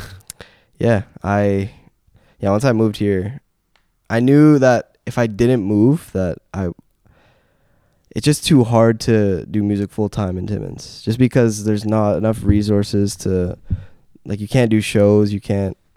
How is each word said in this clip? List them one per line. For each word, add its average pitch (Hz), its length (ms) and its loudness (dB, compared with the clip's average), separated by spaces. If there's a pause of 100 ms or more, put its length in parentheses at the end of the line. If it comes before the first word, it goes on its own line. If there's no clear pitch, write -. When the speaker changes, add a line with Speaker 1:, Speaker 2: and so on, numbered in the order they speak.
Speaker 1:
<laughs> - 40 -14 (720)
Speaker 2:
Yeah, 110 220 0 (200)
I, 101 480 -2 (720)
yeah, 101 100 0
once 107 140 0
I 131 80 2
moved 110 240 0
here, 101 440 -4 (680)
I 113 80 -2
knew 143 400 6
that 127 480 0
if 123 120 -8
I 117 100 0
didn't 117 340 0
move, 107 520 2
that 92 240 -4 (140)
I, 90 180 -6 (1400)
it's - 140 -8
just 147 220 0
too 131 180 4
hard 113 360 2
to 101 460 0
do 104 160 -4
music 101 280 -2
full 104 180 -4
time 92 300 -6
in 92 80 -8
Timmins, 101 560 -10
just 113 160 -4
because 113 460 2
there's 107 200 -2
not 107 320 0
enough 110 280 -2
resources 101 720 0
to, 90 420 -4 (680)
like, 104 160 -8
you 104 80 -8
can't 120 220 2
do 110 100 2
shows, 104 520 2
you 101 80 -6
can't, 98 360 -4 (200)